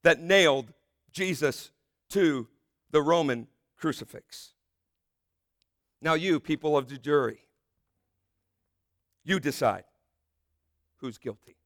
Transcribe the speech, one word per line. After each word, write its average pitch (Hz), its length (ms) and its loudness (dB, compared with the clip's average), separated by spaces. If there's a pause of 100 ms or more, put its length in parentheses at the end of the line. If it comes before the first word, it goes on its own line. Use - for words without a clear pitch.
that 156 180 4
nailed 165 520 2 (400)
Jesus 151 600 -4 (380)
to 151 380 0 (420)
the 151 120 2
Roman 143 460 0 (280)
crucifix. - 760 -10 (1500)
Now 160 140 0
you, 160 260 0
people 151 380 0
of 127 100 -4
the 139 80 -14
jury, 135 440 -2 (1800)
you 185 160 -2
decide 113 440 -2 (1120)
who's 123 220 -12
guilty. - 480 -14